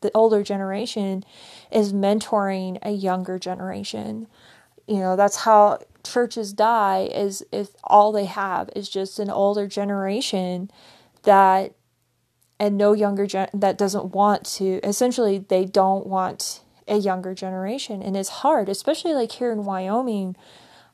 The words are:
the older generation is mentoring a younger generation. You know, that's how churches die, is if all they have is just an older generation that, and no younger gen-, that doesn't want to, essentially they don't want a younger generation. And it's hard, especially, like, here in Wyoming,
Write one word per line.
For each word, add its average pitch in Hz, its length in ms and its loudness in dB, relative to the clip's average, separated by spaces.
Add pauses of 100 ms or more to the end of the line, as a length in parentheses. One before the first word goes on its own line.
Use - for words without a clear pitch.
the 208 140 -2
older 220 260 6
generation 196 800 -6 (480)
is 208 220 2
mentoring 196 880 0
a - 80 -8
younger 185 480 -4
generation. 202 880 -8 (600)
You 208 100 -2
know, 185 180 0
that's 202 200 4
how 208 420 6 (260)
churches 233 500 -2
die, 202 600 2
is 196 380 -6
if 202 180 -6 (140)
all 208 280 6
they 208 140 -2
have 190 500 -4
is 196 140 -8
just 190 300 -6
an 202 100 -4
older 202 380 0
generation 196 1040 -4 (500)
that, 196 540 6 (840)
and 202 200 0
no 208 140 6
younger 202 340 0
gen-, 190 260 -2
that 196 240 0
doesn't 196 280 -2
want 202 380 2 (120)
to, 190 280 -2
essentially 220 540 0
they 190 280 0
don't 190 420 2
want 190 540 -4 (260)
a 208 100 0
younger 185 380 -2
generation. 190 640 -8
And 196 160 -4
it's 190 120 -6
hard, 269 400 0
especially, 320 440 -2
like, 233 200 -2
here 247 180 -2
in 214 140 -4
Wyoming, 196 720 -4 (580)